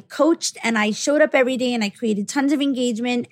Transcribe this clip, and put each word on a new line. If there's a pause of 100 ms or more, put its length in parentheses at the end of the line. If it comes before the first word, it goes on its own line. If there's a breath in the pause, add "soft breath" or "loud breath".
coached
and
I
showed
up
every
day
and
I
created
tons
of
engagement.